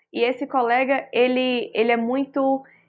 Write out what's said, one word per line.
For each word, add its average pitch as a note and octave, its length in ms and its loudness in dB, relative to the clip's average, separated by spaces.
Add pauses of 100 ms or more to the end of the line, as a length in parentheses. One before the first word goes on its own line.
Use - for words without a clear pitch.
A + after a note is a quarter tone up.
(120)
e A#3 120 -2
esse B3 240 -2
colega, B3+ 680 0
ele, B3+ 640 0
ele A#3 160 2
é A#3 40 2
muito, C4+ 680 0 (240)